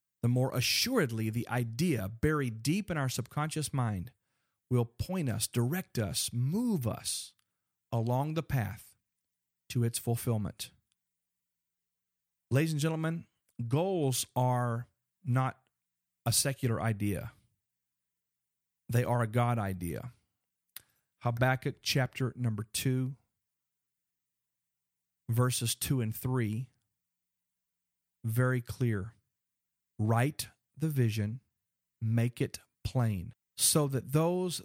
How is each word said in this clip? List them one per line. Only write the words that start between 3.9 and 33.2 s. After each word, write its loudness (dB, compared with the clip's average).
will 4
point -4
us, 0
direct -2
us, -2
move 0
us -6
along 0
the -2
path -4
to 0
its 0
fulfillment." -2
Ladies 2
and -2
gentlemen, -2
goals 2
are 0
not 0
a 2
secular 0
idea. -2
They 4
are 2
a 2
God 2
idea. -4
Habakkuk 0
chapter 0
number -2
two, -2
verses 2
two 0
and -2
three, -2
very 2
clear. -2
"Write 2
the -2
vision, 0
make 0
it -4
plain, -2